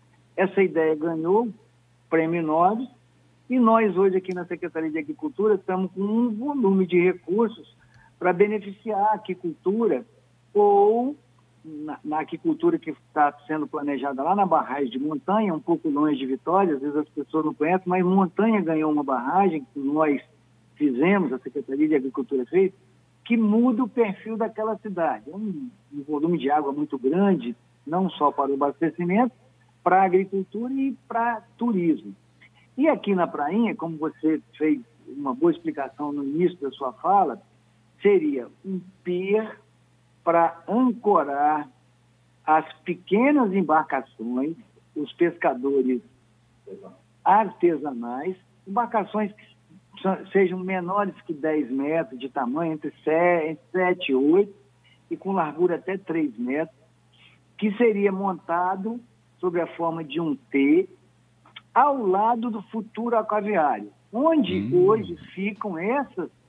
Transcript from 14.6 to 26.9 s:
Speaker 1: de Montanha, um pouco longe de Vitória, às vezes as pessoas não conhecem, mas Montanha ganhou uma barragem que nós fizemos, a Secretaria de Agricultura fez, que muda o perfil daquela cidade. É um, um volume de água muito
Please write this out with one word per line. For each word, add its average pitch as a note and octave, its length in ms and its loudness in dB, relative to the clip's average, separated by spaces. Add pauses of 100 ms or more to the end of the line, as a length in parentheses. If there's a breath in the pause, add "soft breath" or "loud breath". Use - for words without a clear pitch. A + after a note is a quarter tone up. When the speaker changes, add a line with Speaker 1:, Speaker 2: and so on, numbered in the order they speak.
Speaker 1:
de B2+ 100 -6
Montanha, E3 540 -2
um D#3 80 -4
pouco E3 260 -2
longe D3 300 0
de C3 80 -6
Vitória, D#3 500 0
às C3 60 -4
vezes C#3+ 160 -4
as D3+ 100 -4
pessoas D#3 380 -4
não D3+ 80 -4
conhecem, F3 340 -2
mas F#3 160 0
Montanha G3 560 2
ganhou D#3 320 0
uma D3 120 0
barragem C#3+ 720 0
que D3 60 -10
nós D3 420 0 (540)
fizemos, D3+ 560 2
a B2+ 80 -6
Secretaria C#3 480 -4
de D3+ 80 2
Agricultura C3 520 -2
fez, F#3 260 2 (500)
que A#3 140 0
muda A3+ 440 2
o B3 60 0
perfil A3 480 -4
daquela A3 440 -4
cidade. E3+ 520 -4
É - 20 -14
um, F3+ 360 -8 (240)
um C#3+ 100 -10
volume D3+ 340 0
de C3+ 140 0
água D3 220 0
muito C#3+ 240 -4